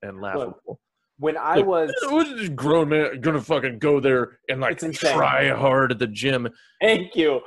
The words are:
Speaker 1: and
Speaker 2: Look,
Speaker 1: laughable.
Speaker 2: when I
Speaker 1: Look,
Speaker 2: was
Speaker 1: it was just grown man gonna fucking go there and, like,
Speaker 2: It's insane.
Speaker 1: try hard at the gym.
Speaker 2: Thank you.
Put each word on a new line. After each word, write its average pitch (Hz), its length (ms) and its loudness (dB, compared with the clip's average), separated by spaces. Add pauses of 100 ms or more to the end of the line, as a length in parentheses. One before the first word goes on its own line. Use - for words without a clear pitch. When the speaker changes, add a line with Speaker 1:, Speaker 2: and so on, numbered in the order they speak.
Speaker 1:
and 98 180 -14
Speaker 2:
Look, - 20 -12 (120)
Speaker 1:
laughable. - 460 -10 (380)
Speaker 2:
when 151 200 -2
I 156 180 0
Speaker 1:
Look, 196 120 4
Speaker 2:
was 165 220 2 (120)
Speaker 1:
it 277 100 -4
was 311 160 2 (100)
just 185 160 -4
grown 147 360 2
man 151 320 0
gonna 151 180 0
fucking 131 380 -2
go 147 200 2
there 127 400 0 (120)
and, 131 100 -4
like, 120 120 0
Speaker 2:
It's - 100 -10
insane. 160 340 0
Speaker 1:
try 139 320 2
hard 131 440 2
at 110 60 -4
the 123 80 -2
gym. 120 440 -2 (320)
Speaker 2:
Thank 202 340 2
you. 151 300 2